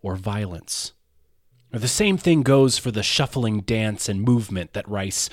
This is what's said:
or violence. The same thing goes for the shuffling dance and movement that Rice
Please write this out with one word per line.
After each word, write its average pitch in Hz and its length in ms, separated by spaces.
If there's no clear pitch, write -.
or 95 140
violence. 95 800
The 120 160
same 196 300
thing 165 240
goes 135 380
for 127 100
the 104 140
shuffling 113 580
dance 107 480
and 98 140
movement 104 500
that - 160
Rice 98 440